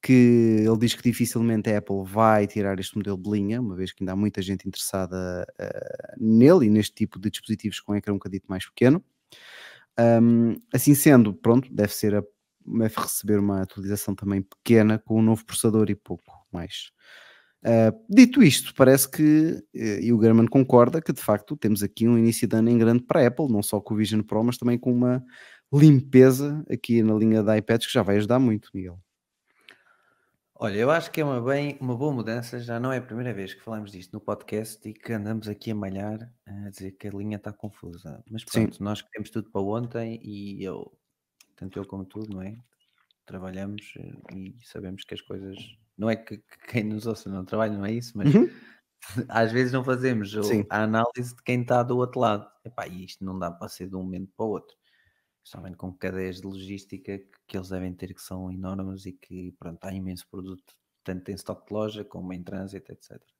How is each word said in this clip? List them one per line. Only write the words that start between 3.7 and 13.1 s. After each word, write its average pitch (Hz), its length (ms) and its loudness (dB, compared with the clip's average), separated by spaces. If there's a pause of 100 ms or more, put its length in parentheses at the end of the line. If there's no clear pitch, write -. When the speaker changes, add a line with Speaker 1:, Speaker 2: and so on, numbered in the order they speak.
Speaker 1:
vez 92 180 -8
que - 120 -10
ainda 92 80 -6
há 92 40 -4
muita 104 260 -2
gente 92 260 -6
interessada, 92 800 -6 (120)
eh, - 600 -12
nele 117 480 8
e 107 40 4
neste 107 240 2
tipo - 240 -6
de 101 120 -6
dispositivos - 500 -8
com 104 160 -4
ecrã 101 160 -4
um 98 60 -2
bocadito 95 300 -10
mais 92 180 -8
pequeno. 139 360 2 (960)
Ahm, 117 580 4 (160)
assim 143 220 4
sendo, 123 400 6
pronto, 117 400 2
deve 104 180 0
ser 104 220 -2
a, 104 80 0 (420)
deve 113 360 -2
receber - 400 -2